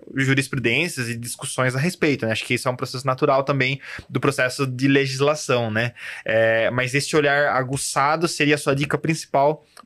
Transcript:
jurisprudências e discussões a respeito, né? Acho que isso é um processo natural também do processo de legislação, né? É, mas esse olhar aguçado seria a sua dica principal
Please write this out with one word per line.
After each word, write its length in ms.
jurisprudências 920
e 80
discussões 580
a 40
respeito, 480
né? 60
Acho 120
que 100
isso 140
é 20
um 60
processo 300
natural 360
também 380
do 120
processo 460
de 200
legislação, 840
né? 240
É, 440
mas 240
esse 220
olhar 400
aguçado 720
seria 260
a 40
sua 180
dica 220
principal 680